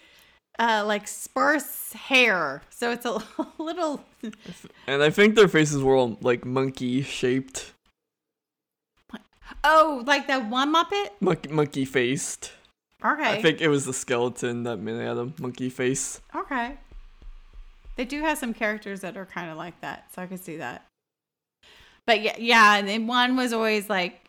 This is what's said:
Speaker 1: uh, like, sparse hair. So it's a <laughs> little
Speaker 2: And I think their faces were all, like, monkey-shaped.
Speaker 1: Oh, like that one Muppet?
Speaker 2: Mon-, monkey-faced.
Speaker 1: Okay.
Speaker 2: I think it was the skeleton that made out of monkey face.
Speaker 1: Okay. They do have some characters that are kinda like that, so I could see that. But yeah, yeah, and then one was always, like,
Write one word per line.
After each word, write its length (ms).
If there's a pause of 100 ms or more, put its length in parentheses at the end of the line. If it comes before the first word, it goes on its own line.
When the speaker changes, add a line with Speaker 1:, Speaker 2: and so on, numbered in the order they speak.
(580)
Speaker 1:
uh, 280
like, 200
sparse 840
hair. 760
So 220
it's 120
a 180 (180)
<laughs> 180
little 460 (800)
Speaker 2:
And 160
I 80
think 240
their 140
faces 340
were 140
all, 240
like, 240
monkey-shaped. 1300 (1900)
Speaker 1:
Oh, 440
like 220
that 200
one 260
Muppet? 360 (100)
Speaker 2:
Mon-, 160 (140)
monkey-faced. 1000 (520)
Speaker 1:
Okay. 180 (100)
Speaker 2:
I 100
think 180
it 80
was 160
the 80
skeleton 680
that 160
made 280
out 120
of 200
monkey 300
face. 540 (120)
Speaker 1:
Okay. 440 (1160)
They 100
do 160
have 160
some 160
characters 480
that 160
are 80
kinda 280
like 280
that, 320
so 80
I 40
could 160
see 140
that. 300 (1200)
But 160
yeah, 160
yeah, 380
and 120
then 180
one 300
was 160
always, 380
like, 380